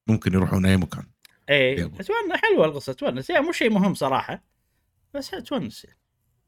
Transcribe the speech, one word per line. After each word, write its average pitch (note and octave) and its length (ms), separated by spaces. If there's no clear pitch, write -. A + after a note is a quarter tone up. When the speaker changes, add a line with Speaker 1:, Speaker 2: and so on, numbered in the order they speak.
Speaker 1:
ممكن G#2 260
يروحون F#2+ 320
أي F#2+ 120
مكان. - 260
Speaker 2:
إي. C3+ 240
Speaker 1:
يلا. E2+ 120
Speaker 2:
أتونس، F4+ 580
حلوة F#4 220
القصة، C#3+ 280
تونس. B3 360
يعني D#4 160
مو F4 60
شيء C4+ 180
مهم G3 240
صراحة، C3+ 500
بس C#4 160
تونس. A#3+ 580